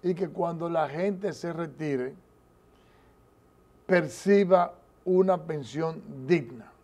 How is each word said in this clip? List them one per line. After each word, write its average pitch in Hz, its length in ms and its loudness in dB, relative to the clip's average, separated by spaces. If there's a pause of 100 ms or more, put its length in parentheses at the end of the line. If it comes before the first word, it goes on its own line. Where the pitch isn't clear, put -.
y 180 100 0
que 170 140 -4
cuando 170 400 -4
la 165 200 0
gente 185 440 -4
se 170 200 -8
retire 147 640 -4 (1700)
perciba 185 840 4 (320)
una 185 320 4
pensión 160 640 -6 (280)
digna. 131 420 -2 (140)